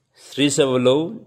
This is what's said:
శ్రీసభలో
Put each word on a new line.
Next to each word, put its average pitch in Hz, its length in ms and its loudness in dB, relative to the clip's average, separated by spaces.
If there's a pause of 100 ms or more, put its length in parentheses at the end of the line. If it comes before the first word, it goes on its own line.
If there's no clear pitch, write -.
(320)
శ్రీసభలో 139 840 0 (120)